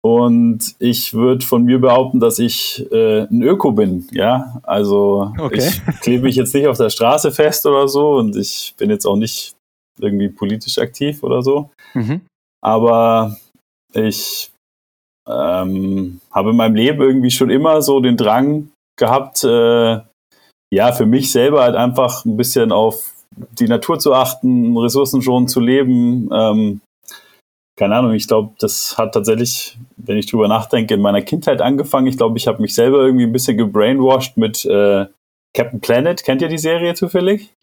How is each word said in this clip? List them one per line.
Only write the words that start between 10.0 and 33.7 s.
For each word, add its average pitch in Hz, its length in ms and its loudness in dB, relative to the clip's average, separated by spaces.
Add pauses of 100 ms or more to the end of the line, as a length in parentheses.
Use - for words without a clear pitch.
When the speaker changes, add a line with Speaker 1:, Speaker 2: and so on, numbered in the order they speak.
Speaker 1:
politisch 104 500 -6
aktiv 147 440 -6
oder 127 180 -2
so. 143 300 -2 (240)
Speaker 2:
Mhm. 131 260 -6 (420)
Speaker 1:
Aber 113 760 2 (580)
ich, - 560 -6 (760)
ähm, 92 960 -4 (100)
habe 104 200 -2
in 117 60 2
meinem 113 180 2
Leben 135 260 2
irgendwie 131 300 2
schon 127 180 0
immer 156 320 2
so 139 200 2
den 123 180 2
Drang 135 540 0 (260)
gehabt, 127 440 0
äh, 117 580 2 (680)
ja, 107 220 2
für 117 140 0
mich 127 260 2
selber 135 300 4
halt 120 140 2
einfach 123 500 0
ein 107 100 -2
bisschen 117 360 0
auf 107 420 -2 (380)
die 117 160 -2
Natur 117 300 -2
zu 147 140 2
achten, 127 640 0
ressourcenschonend 127 720 0
zu 127 120 0
leben. 123 680 2
Ähm, 107 500 0 (960)
keine 104 200 0
Ahnung, 123 160 2
ich 104 160 -4
glaub, 107 300 0
das - 400 -6
hat 110 160 -4
tatsächlich, 113 640 -2 (200)
wenn - 200 -6
ich 104 100 -2
drüber 110 200 0
nachdenke, 113 480 0
in 202 60 0
meiner 202 220 2
Kindheit - 380 -2
angefangen. 135 460 0
Ich 127 100 -2
glaub, 113 200 0
ich - 100 -4
hab 110 140 -2
mich 104 120 -2
selber 131 260 2
irgendwie 131 260 2
ein 110 80 0
bisschen 127 240 -2
gebrainwashed 127 800 0